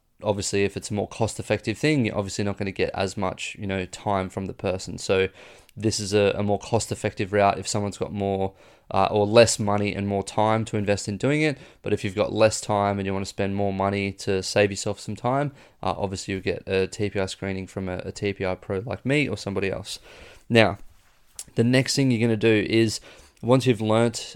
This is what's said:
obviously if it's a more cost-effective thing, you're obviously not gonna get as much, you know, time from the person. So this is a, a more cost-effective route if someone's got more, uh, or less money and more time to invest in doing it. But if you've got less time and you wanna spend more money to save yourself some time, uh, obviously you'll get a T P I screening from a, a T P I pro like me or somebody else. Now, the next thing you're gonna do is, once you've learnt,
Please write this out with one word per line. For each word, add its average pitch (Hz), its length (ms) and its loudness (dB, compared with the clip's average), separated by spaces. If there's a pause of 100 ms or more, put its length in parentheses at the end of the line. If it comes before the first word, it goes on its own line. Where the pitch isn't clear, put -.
(220)
obviously 101 420 0
if 98 120 -2
it's - 140 -10
a 107 40 -4
more 101 140 -2
cost-effective 110 680 -2
thing, 151 260 2
you're 104 140 -2
obviously 101 260 -4
not 101 140 -4
gonna 98 140 -4
get 92 200 0
as 95 240 -4
much, - 420 -6
you 107 80 -8
know, 95 200 -2
time 95 420 -2
from 95 180 -6
the 92 60 -8
person. 92 460 -6
So 95 300 2 (480)
this 104 240 0
is 98 120 -6
a, 101 240 6
a 104 60 -2
more 104 160 0
cost-effective 104 720 -2
route 101 260 4
if 95 100 -8
someone's 101 300 -4
got 95 140 -6
more, 98 420 -2 (360)
uh, 98 200 2
or 104 160 4
less 110 320 8
money 104 360 0
and 101 120 -4
more 101 160 -2
time 107 440 0
to - 100 -6
invest 101 320 0
in 104 80 -4
doing 143 260 0
it. 151 160 0 (240)
But 98 100 -2
if 104 120 -2
you've 98 100 -4
got 101 180 0
less 107 280 4
time 101 380 0
and 98 80 -4
you 98 80 -2
wanna 98 100 -4
spend 98 300 -4
more 101 180 0
money 98 400 0
to 95 300 -2
save 104 280 2
yourself 101 300 -6
some 107 160 -8
time, 135 360 -2 (300)
uh, 90 140 -2
obviously 98 380 -4
you'll 95 80 -6
get 92 240 -4
a 95 220 0
T 104 200 -4
P 98 120 -4
I 95 60 0
screening 95 400 -6
from 95 220 -8
a, 92 100 -6
a - 140 -10
T 104 200 -4
P 98 120 -6
I 92 120 -2
pro 98 280 -6
like - 220 -8
me 139 220 2
or 104 80 -4
somebody 98 340 -4
else. - 280 -8 (500)
Now, 107 300 6 (760)
the 120 100 4
next 127 300 4
thing 135 160 4
you're 117 100 2
gonna 117 160 4
do 107 320 4
is, 113 320 2 (420)
once 123 240 4
you've 117 160 2
learnt, 110 540 0